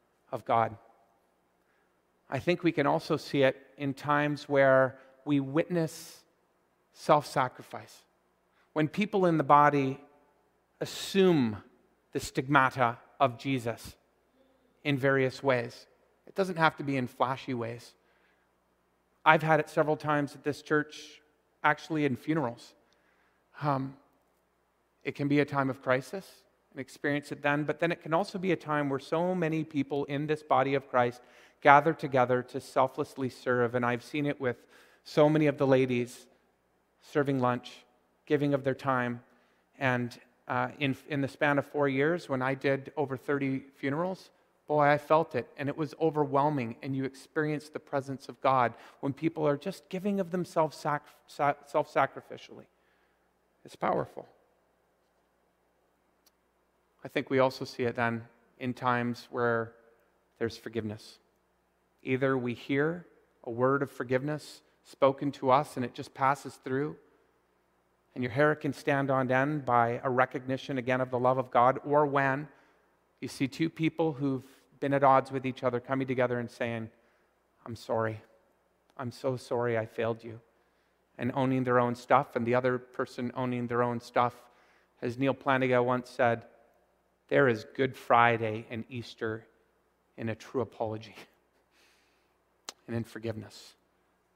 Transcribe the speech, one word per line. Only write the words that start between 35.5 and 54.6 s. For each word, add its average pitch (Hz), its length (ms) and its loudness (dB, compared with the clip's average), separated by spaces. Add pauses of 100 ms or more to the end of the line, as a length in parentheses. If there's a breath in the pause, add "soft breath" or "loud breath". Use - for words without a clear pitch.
the 139 100 0
ladies 127 580 0 (760)
serving 139 380 -2
lunch, 123 320 0 (540)
giving 143 280 0
of 131 100 0
their 131 120 -2
time, 123 460 -2 (560 soft breath)
and, 123 400 -2 (300)
uh, 127 220 -2 (100)
in, 135 160 0 (140)
in 139 120 -4
the 135 60 -2
span 143 300 0
of 135 80 -2
four 143 240 0
years, 147 400 0
when 131 120 -2
I 131 120 -2
did 135 420 -2
over 135 220 -4
thirty 139 460 -2 (120)
funerals, 170 540 -6 (380)
boy, 151 160 4
I 147 140 6
felt 156 360 2
it, 120 240 -4
and 143 120 -4
it 147 80 -6
was 151 220 -6
overwhelming, 143 840 0
and 139 120 -6
you 135 80 -4
experience 151 680 -6
the 139 100 -12
presence 135 500 -8
of 123 120 -16
God 127 320 4 (260 loud breath)
when 139 140 -4
people 156 340 -2
are 143 100 0
just - 320 -12
giving 196 300 -4
of 180 100 -4
themselves 165 480 -2
sac-, 147 300 -4 (180)
sa-, 143 300 0 (100)
self-sacrificially. 135 1000 -4 (1000)
It's 139 100 -20
powerful. 175 520 -4 (2750)